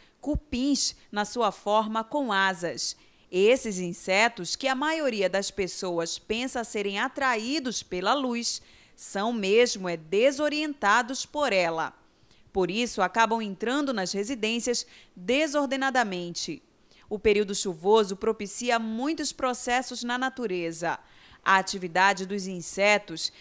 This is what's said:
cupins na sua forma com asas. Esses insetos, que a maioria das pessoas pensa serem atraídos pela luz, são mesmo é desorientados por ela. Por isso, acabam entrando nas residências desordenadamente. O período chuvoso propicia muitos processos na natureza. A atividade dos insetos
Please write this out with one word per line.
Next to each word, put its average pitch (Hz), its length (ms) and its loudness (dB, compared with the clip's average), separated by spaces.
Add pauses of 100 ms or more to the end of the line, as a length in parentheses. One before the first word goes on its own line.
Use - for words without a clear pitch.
(200)
cupins - 760 -2 (140)
na 208 140 -2
sua 220 260 0
forma 214 540 0
com 269 280 -2
asas. 175 640 0 (340)
Esses 202 500 4
insetos, 190 720 0
que 262 140 -4
a 262 80 0
maioria 269 520 0
das 196 220 -2
pessoas 175 680 -4
pensa 240 420 -4
serem 202 380 -4
atraídos 254 800 -2
pela 185 320 0
luz, 247 480 -2 (320)
são 208 380 -2
mesmo 214 560 2
é 170 80 -2
desorientados 254 1300 0
por 285 260 0
ela. 165 400 0 (600)
Por 185 180 2
isso, 220 320 0
acabam 226 400 2
entrando 240 500 -2
nas 190 200 -2
residências 220 760 -2 (300)
desordenadamente. 247 1500 -2 (480)
O 214 80 -4
período 208 380 2
chuvoso 196 580 2
propicia 220 640 0
muitos 254 540 -2
processos 247 720 -2
na 240 120 -2
natureza. 180 800 -4 (480)
A 190 120 6
atividade 185 720 2
dos 190 200 -6
insetos 190 960 0